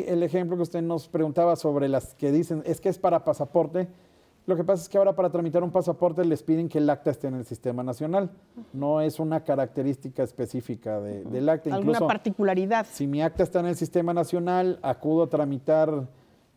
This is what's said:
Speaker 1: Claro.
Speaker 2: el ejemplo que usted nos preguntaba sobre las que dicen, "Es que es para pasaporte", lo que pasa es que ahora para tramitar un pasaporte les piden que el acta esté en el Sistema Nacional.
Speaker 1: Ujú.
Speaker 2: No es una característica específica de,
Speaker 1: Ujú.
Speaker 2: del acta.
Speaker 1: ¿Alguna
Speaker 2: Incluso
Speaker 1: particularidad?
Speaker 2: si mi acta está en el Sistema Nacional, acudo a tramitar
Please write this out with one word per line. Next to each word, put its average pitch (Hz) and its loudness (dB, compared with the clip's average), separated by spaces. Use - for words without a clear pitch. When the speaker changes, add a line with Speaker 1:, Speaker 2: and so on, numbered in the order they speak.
Speaker 1:
Claro. 180 -2
Speaker 2:
el 170 2
ejemplo 175 -2
que 175 0
usted 170 -4
nos 165 -4
preguntaba 165 2
sobre 143 0
las 131 -2
que 143 0
dicen, 160 0
"Es 165 -2
que 196 0
es 175 -2
para 170 2
pasaporte", 160 0
lo 180 2
que 165 0
pasa 185 0
es - -16
que 202 0
ahora 196 4
para 180 2
tramitar 170 0
un 175 -2
pasaporte 175 0
les 160 0
piden 160 0
que 156 -2
el 147 4
acta 147 0
esté 139 -4
en 131 -6
el 123 -8
Sistema 123 -6
Nacional. 160 -2
Speaker 1:
Ujú. 226 -16
Speaker 2:
No 143 0
es 156 -2
una 156 -2
característica 135 -2
específica 117 -6
de, 104 -8
Speaker 1:
Ujú. 107 -12
Speaker 2:
del 131 0
acta. 160 0
Speaker 1:
¿Alguna 196 0
Speaker 2:
Incluso 180 2
Speaker 1:
particularidad? 208 0
Speaker 2:
si - -6
mi 143 -2
acta 160 0
está 170 0
en 175 -2
el 175 0
Sistema 170 0
Nacional, 180 0
acudo 151 0
a 160 -2
tramitar 151 0